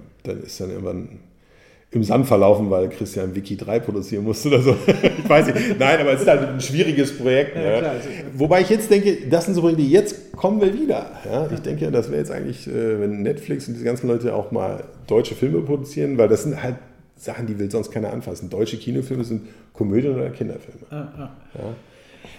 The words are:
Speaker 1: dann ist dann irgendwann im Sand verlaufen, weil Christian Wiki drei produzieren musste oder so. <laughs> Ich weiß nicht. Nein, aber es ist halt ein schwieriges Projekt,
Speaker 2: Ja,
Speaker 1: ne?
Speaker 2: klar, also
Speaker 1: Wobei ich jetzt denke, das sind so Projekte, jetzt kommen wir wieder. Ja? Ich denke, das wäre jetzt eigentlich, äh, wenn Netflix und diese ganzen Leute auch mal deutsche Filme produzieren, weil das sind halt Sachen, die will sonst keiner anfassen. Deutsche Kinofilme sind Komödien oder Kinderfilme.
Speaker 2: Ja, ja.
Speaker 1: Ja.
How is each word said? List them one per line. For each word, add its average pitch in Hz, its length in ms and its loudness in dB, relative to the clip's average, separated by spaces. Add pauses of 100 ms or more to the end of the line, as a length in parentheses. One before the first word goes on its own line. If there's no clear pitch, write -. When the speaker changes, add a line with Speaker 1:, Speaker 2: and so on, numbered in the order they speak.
(220)
Speaker 1:
dann - 200 -8
ist - 180 -14
dann 92 100 -6
irgendwann 92 480 -8 (760)
im 110 120 2
Sand 123 220 2
verlaufen, 101 440 6
weil 92 180 2
Christian 95 460 -6
Wiki 98 220 -6
drei 110 240 -2
produzieren 101 420 -6
musste 110 260 -2
oder 139 140 6
so. 131 180 4
<laughs> - 60 -10 (380)
Ich - 40 0
weiß 151 240 6
nicht. 226 260 0
Nein, 139 220 4
aber 143 120 4
es 131 100 0
ist - 60 4
halt 147 200 6
ein 127 120 -4
schwieriges 143 560 0
Projekt, 131 400 2
Speaker 2:
Ja, 95 60 -4
Speaker 1:
ne? 104 160 2
Speaker 2:
klar, 151 140 0
also 120 160 -8 (260)
Speaker 1:
Wobei 156 260 4
ich 185 100 2
jetzt 220 200 2
denke, 202 260 6 (120)
das 165 180 4
sind 190 80 0
so 170 60 2
Projekte, 160 220 4
jetzt 165 540 2
kommen 208 240 0
wir 196 120 6
wieder. 277 380 -2 (140)
Ja? 127 280 -2
Ich - 80 -4
denke, 143 300 -4
das 117 200 0
wäre 73 100 -2
jetzt - 100 -6
eigentlich, - 380 -8
äh, 110 320 -2
wenn 101 220 -2
Netflix 143 440 -4
und 120 80 -8
diese 120 100 -8
ganzen 123 220 -2
Leute 117 280 0
auch 104 180 -4
mal 107 320 -4 (240)
deutsche - 260 0
Filme 156 280 0
produzieren, 139 540 -4
weil 110 120 6
das 107 160 2
sind 147 180 -4
halt 127 140 -6 (400)
Sachen, - 300 -10
die 104 120 -6
will 101 120 -4
sonst 107 200 -4
keiner 107 220 -4
anfassen. 95 380 -10
Deutsche 110 260 -2
Kinofilme 127 480 -4
sind 113 180 -6 (300)
Komödien 120 420 0
oder - 160 -4
Kinderfilme. - 480 -10 (120)
Speaker 2:
Ja, 147 280 -12
ja. 135 180 -16 (180)
Speaker 1:
Ja. 113 200 -12 (640)